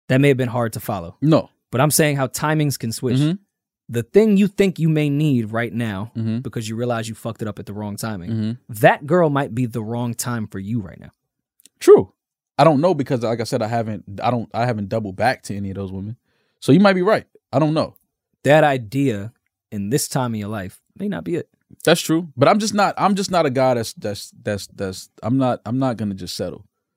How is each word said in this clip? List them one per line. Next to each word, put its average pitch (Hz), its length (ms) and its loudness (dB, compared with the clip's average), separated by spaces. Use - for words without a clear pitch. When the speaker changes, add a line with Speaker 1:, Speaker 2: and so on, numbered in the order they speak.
Speaker 1:
That 135 120 4
may 143 80 6
have 135 80 4
been 123 120 -2
hard 117 260 -4
to 107 60 -10
follow. 90 400 -8
Speaker 2:
No. - 300 2
Speaker 1:
But 120 80 0
I'm 147 100 4
saying 147 260 2
how 135 120 0
timings 151 500 -2
can 113 140 -6
switch. 127 260 -2
Speaker 2:
Mm-hmm. 156 240 0
Speaker 1:
The 113 120 -2
thing 208 340 4
you 196 120 4
think 196 300 0
you 160 100 0
may 151 220 2
need 139 400 0
right 117 220 -4
now, 110 440 -6
Speaker 2:
Mm-hmm. 110 240 -2
Speaker 1:
because 113 280 -8
you 110 80 -6
realize 113 320 -4
you 110 60 -10
fucked - 280 -10
it 110 60 -6
up 101 100 -10
at 98 80 -14
the 104 60 -14
wrong 104 240 -8
timing, 101 340 -8
Speaker 2:
Mm-hmm. 110 220 -2
Speaker 1:
that 147 320 2
girl 165 240 2
might 139 240 -4
be 123 120 -2
the 113 160 -8
wrong 117 320 -6
time 117 320 -6
for 95 120 -14
you 107 220 -6
right 92 200 -14
now. - 100 -20
Speaker 2:
True. - 320 8
I 143 40 8
don't 151 160 6
know 180 120 4
because, 135 300 -2
like 113 180 0
I 113 40 -2
said, 117 180 -2
I 107 60 -2
haven't, 107 540 -4
I 117 80 2
don't, 120 220 -2
I 117 140 0
haven't 107 220 -4
doubled 104 280 -4
back 110 280 0
to 101 120 -10
any 101 140 -6
of 92 60 -10
those 95 160 -8
women. 101 240 -10
So - 120 4
you 175 80 8
might 196 140 6
be 185 80 0
right. 180 220 2
I 120 60 2
don't 151 140 4
know. 147 220 -2
Speaker 1:
That 151 200 6
idea 123 680 -2
in 101 200 -6
this 147 180 0
time 123 260 -2
in 107 60 -4
your 101 80 -6
life 104 320 -10
may 196 100 -6
not 170 160 -6
be 170 120 -4
it. - 120 -8
Speaker 2:
That's 170 160 4
true. 165 360 -2
But 135 120 4
I'm 208 100 6
just 202 160 -2
not, 196 240 2
I'm 185 160 2
just 190 160 -2
not 165 160 2
a 139 40 0
guy 131 240 2
that's, 117 180 -4
that's, - 400 -8
that's, 104 260 -4
that's, 95 400 -10
I'm 120 160 -2
not, 127 280 0
I'm 120 120 -4
not 127 200 -2
gonna 104 160 -4
just 95 200 -10
settle. 90 300 -8